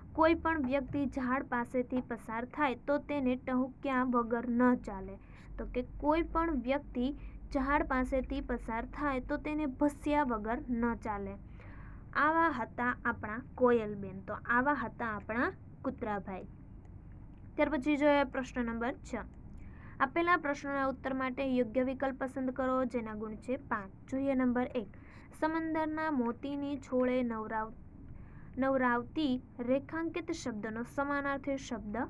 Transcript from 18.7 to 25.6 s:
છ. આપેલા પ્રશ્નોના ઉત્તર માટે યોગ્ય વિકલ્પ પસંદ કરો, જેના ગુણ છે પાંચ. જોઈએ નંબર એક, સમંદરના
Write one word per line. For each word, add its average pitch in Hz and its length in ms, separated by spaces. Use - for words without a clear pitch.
છ. - 140
આપેલા 339 420
પ્રશ્નોના 277 480
ઉત્તર 269 280
માટે 262 320
યોગ્ય 247 380
વિકલ્પ 262 340
પસંદ 262 320
કરો, 262 340
જેના 226 300
ગુણ 214 220
છે 247 260
પાંચ. 202 300
જોઈએ 269 300
નંબર 247 400
એક, 226 160
સમંદરના 311 800